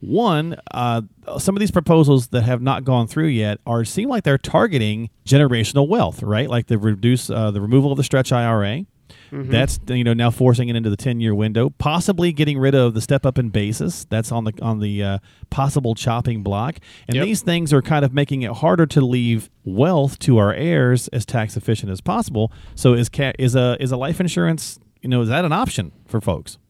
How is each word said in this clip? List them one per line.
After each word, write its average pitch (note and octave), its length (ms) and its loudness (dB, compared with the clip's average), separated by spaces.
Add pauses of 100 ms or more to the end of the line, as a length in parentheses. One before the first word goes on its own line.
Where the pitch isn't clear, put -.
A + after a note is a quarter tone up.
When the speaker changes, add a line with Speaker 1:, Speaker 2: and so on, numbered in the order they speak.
Speaker 1:
One, E3 540 -2 (140)
uh, A#2+ 320 -2 (380)
some G3 160 0
of G3+ 60 -2
these G#3 100 0
proposals D3 560 4
that A#2+ 160 0
have B2 180 0
not C3 220 -2
gone B2 240 2
through D#3 220 -2
yet G#2+ 360 -2
are, A#2 200 -2
seem G#3 220 -4
like A#3+ 160 -2
they're C#3 140 2
targeting A#2 720 0 (160)
generational C#3 600 4
wealth, F#3 340 -2
right? G#2+ 260 -2
Like A#2+ 200 -2
the A#2 100 0
reduce, A2 540 0
uh, A2 180 -2
the G2+ 120 -4
removal C3+ 300 2
of C#3 60 -2
the C3+ 60 0
stretch C3 280 0
I A#2+ 140 0
R A2 180 0
A. A#2+ 220 -4 (460)
Speaker 2:
Mm-hmm. C#3 200 -6
Speaker 1:
That's, B2+ 360 0
you B2 160 0
know, A#2 100 2
now A#2 180 2
forcing B2 380 2
it A#2 60 -2
into A2+ 140 -2
the G2+ 80 0
ten-year A#2 380 -2
window, A2 360 0
possibly F3 600 0
getting D3 260 0
rid C3+ 160 4
of B2 220 4
the A2 60 -2
step - 260 0
up C3 100 0
in A#2+ 120 0
basis. G#2+ 560 -4
That's A2+ 260 -4
on A#2 120 -2
the, G#2+ 160 -4
on A2+ 200 -4
the, G2+ 240 -2
uh, G2 140 -2 (340)
possible C3+ 420 0
chopping A#2 480 -2
block. G#2 380 -4 (280)
And A#2+ 80 -2
Speaker 2:
Yep. C3 100 0
Speaker 1:
these G#3+ 160 -2
things E3+ 300 0
are C#3 120 6
kind D3 200 2
of B2+ 80 0
making C3+ 300 0
it A2 100 -6
harder E3 360 2
to D3 140 2
leave A#2+ 480 0 (160)
wealth C#3 540 0
to B2+ 180 4
our G2+ 160 4
heirs C3 560 0
as A#2 180 -4
tax G#2+ 300 -4
efficient G#2 340 -4
as F#2 100 -8
possible. F3 500 -2 (220)
So B2 200 4
is A#2 160 2
ca-, C#3 280 -4
is B2+ 180 2
a, B2 240 2
is B2+ 120 -2
a - 60 -4
life C3+ 220 -4
insurance, E3+ 600 -2 (220)
you B2+ 80 -8
know, B2 120 2
is A2 80 0
that D#3+ 160 0
an D3+ 80 0
option E3 380 -4 (160)
for A2 140 -4
folks? - 360 -6 (120)